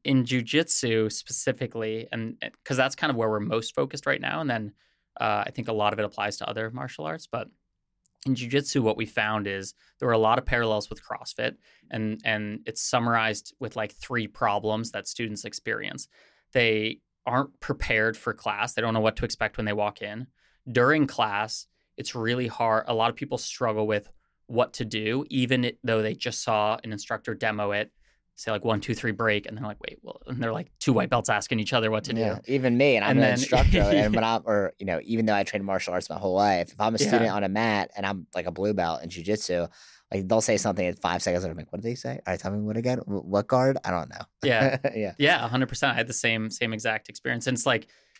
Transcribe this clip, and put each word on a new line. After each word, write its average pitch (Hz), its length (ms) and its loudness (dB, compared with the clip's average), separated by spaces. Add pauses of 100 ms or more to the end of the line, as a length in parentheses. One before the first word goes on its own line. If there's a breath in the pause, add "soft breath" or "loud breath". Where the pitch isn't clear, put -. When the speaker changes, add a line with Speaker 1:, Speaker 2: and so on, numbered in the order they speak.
Speaker 1:
in 131 220 4
jujitsu 120 840 0
specifically, 113 1000 -4
and, 113 300 -6
and 110 100 -10 (140)
'cause 135 100 -2
that's 131 200 2
kind 156 160 -2
of 127 40 0
where 113 140 2
we're 107 100 0
most 110 360 -2
focused 139 300 -4
right 135 140 0
now, 151 220 -4
and 151 80 -2
then, 110 240 -4 (480)
uh, 104 260 0
I - 40 -8
think - 160 -8
a 113 60 -2
lot 104 200 2
of 107 60 -4
it 107 60 0
applies 104 320 -4
to - 120 -6
other 110 220 -6
martial 131 340 -10
arts, 160 220 -8
but 120 200 -8 (800)
in 135 100 2
jujitsu, 123 460 0
what 110 160 2
we 113 80 -2
found 107 420 -2
is 98 260 -6 (260 soft breath)
there 131 80 -2
were 120 60 4
a 113 40 4
lot 110 200 6
of 120 80 -4
parallels 113 440 0
with 110 140 -14
CrossFit, - 520 -6 (360 soft breath)
and, 110 340 -4
and 107 400 -4
it's - 160 -8
summarized 117 800 0
with, 120 160 -10
like, 107 180 -4
three 113 340 -4
problems 107 640 0
that 101 160 -8
students 107 380 -8
experience. 104 640 -8 (420 soft breath)
They 113 480 2 (260)
aren't 131 340 -2
prepared 113 580 0
for - 160 -6
class. 104 400 -4
They 113 80 -2
don't 113 120 0
know 113 60 2
what 110 180 2
to - 80 -2
expect - 320 -4
when 110 80 -4
they 104 80 0
walk 104 280 -2
in. 107 260 -10 (420)
During 135 380 4
class, 110 600 -2 (280)
it's - 200 -10
really 120 320 0
hard. 110 400 2
A 120 60 0
lot 113 160 4
of - 60 -4
people - 220 -6
struggle 110 500 -2
with 104 220 0 (360)
what 120 280 2
to 123 120 -4
do, 113 440 -2
even 127 360 2
it, - 180 -4
though 113 180 2
they 107 120 -2
just - 280 -6
saw 107 420 2
an 110 100 -8
instructor 110 400 -6
demo 107 380 -2
it, 101 200 -2 (440)
say, - 140 -8
like, 107 140 -2
"One, 110 160 2
two, 117 140 -4
three, 113 180 -2
break," 104 340 0
and 107 120 -10
they're 110 80 -8
like, 107 160 -10
"Wait, - 220 -12
well," - 240 -14
and 123 140 -6
they're, 113 120 0
like, - 260 -6
two 139 140 2
white 101 160 2
belts 117 180 2
asking 110 320 0
each 104 140 -2
other 113 180 2
what 107 140 -2
to 113 100 -4
Speaker 2:
Yeah, 110 200 0
Speaker 1:
do. 110 180 -4
Speaker 2:
even 127 240 4
me, 135 180 6
and 104 80 4
I'm - 80 4
Speaker 1:
And 127 80 6
Speaker 2:
an - 40 8
Speaker 1:
then 127 100 6
Speaker 2:
instructor, 127 480 6
Speaker 1:
<laughs> - 0 -
Speaker 2:
and 104 340 4
when 110 80 4
I'm, 113 220 2
or, 104 340 2
you 101 60 -8
know, 85 180 0
even 113 220 0
though 107 80 4
I 101 100 4
trained 98 220 -2
martial 95 280 -2
arts 90 160 -2
my 82 80 -6
whole 92 180 0
life, 95 360 4
if - 80 -18
I'm 110 160 2
a - 20 0
Speaker 1:
Yeah. 107 100 4
Speaker 2:
student 113 240 4
on 101 120 0
a 95 60 0
mat 104 480 0
and 98 80 -4
I'm, 98 280 -4
like, 87 120 -4
a 90 60 -4
blue 95 220 0
belt 82 300 0
in 85 60 -12
jujitsu, 87 600 -2 (440 loud breath)
like, 95 160 -2
they'll 110 100 6
say 107 160 4
something 95 300 0
in 87 100 -2
five 87 260 -2
seconds, 90 220 0
I'm 82 140 -6
like, 80 160 -12
"What 98 80 -8
did 113 80 -4
they 120 60 -4
say? 127 300 -10
All 95 60 -4
right, 87 80 -2
tell 95 120 -4
me 104 100 -2
what 107 160 -2
again? 123 220 0
Wh-, 98 260 -6
what 101 220 2
guard? 131 360 4
I - 80 -2
don't 82 160 -2
know." - 140 -16 (220)
Speaker 1:
Yeah. 131 420 4
Speaker 2:
<laughs> 127 100 -2
Yeah. 104 220 -4
Speaker 1:
Yeah, 143 260 4
a 120 60 -2
hundred 127 180 2
percent. 135 260 0
I - 20 -2
had 117 120 0
the 120 60 -8
same, 110 380 0
same 113 200 -2
exact 110 380 -2
experience. 120 380 -4
And 123 100 2
it's - 80 -4
like, 117 220 2 (320 soft breath)